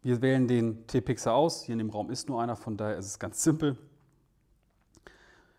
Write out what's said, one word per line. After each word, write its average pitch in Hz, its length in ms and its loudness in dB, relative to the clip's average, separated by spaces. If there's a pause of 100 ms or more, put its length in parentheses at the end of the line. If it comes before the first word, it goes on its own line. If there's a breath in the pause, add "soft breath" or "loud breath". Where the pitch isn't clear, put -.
Wir 123 180 2
wählen 131 260 4
den 117 400 2
T-Pixer 120 460 0
aus. 151 300 2
Hier 123 100 -8
in 113 60 -2
dem 110 100 -2
Raum 104 220 -4
ist 131 180 -8
nur 117 140 -2
einer, 120 120 -2
von 107 220 -8
daher 107 220 -4
ist 95 80 -8
es - 120 -12
ganz - 240 -6
simpel. 151 360 2 (1800 soft breath)